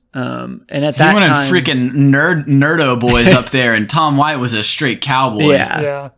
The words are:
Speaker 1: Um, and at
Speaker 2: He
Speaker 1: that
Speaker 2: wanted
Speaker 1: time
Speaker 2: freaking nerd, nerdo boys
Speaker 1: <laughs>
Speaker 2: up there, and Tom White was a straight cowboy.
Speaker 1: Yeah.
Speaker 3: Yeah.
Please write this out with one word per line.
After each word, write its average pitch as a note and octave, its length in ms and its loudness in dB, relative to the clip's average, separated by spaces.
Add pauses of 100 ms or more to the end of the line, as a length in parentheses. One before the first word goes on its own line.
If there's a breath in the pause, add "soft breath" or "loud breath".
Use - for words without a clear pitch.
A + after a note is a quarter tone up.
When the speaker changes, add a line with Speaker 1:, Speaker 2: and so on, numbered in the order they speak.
(140)
Speaker 1:
Um, B2 540 -10
and C#3+ 160 -6
at D3 100 -2
Speaker 2:
He - 40 -4
Speaker 1:
that D#3+ 160 4
Speaker 2:
wanted G3+ 140 2
Speaker 1:
time C#3+ 240 0
Speaker 2:
freaking C3+ 380 0
nerd, C#3+ 560 2
nerdo C#3+ 540 2
boys A#2+ 320 4
Speaker 1:
<laughs> - 0 -
Speaker 2:
up B2 180 2
there, B2 240 0
and G#2+ 160 -2
Tom D3+ 260 0
White D3 200 0
was B2 180 -4
a G#2+ 80 -4
straight - 380 -4
cowboy. C3+ 540 0
Speaker 1:
Yeah. - 260 -2
Speaker 3:
Yeah. C#3 380 -6